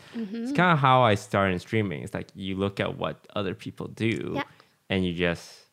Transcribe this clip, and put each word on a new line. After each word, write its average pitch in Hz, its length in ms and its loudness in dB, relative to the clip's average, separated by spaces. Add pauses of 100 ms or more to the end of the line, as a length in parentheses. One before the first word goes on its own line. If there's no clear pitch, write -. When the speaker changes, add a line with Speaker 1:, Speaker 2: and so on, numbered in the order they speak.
(160)
Speaker 1:
Mm-hmm. 226 260 -8
Speaker 2:
It's 254 100 -6
kinda 180 240 4
how 131 260 6
I 110 120 6
started 98 400 0
in 87 60 -2
streaming. 98 420 -2
It's 95 120 -10
like, 90 200 -8
you 95 220 -6
look 98 240 -2
at 92 180 -4
what 82 280 -6 (100)
other 95 180 -4
people - 340 -10
do 98 460 -4
Speaker 1:
Yeah. 277 80 -4 (480)
Speaker 2:
and 95 160 2
you 87 80 0
just 85 580 -2